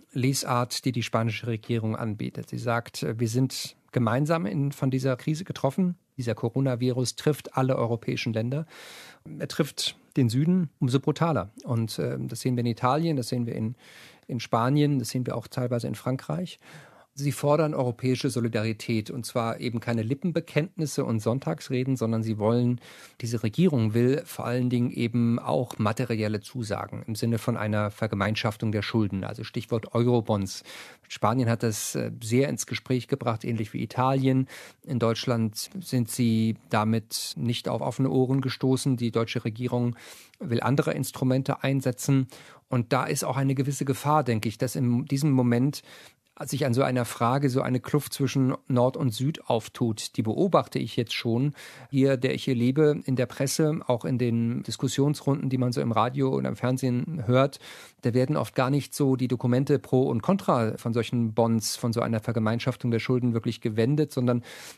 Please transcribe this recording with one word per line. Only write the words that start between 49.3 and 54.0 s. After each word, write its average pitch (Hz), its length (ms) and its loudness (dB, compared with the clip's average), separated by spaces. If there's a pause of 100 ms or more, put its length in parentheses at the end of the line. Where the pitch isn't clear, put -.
auftut. - 640 -2
Die 117 60 2
beobachte 147 560 2
ich 123 180 -6
jetzt 117 160 -2
schon 123 400 0 (380)
hier, 135 260 4
der 131 180 0
ich 127 100 -6
hier 135 100 2
lebe, 139 500 4
in 135 100 0
der 123 120 2
Presse, 151 600 0
auch 123 200 0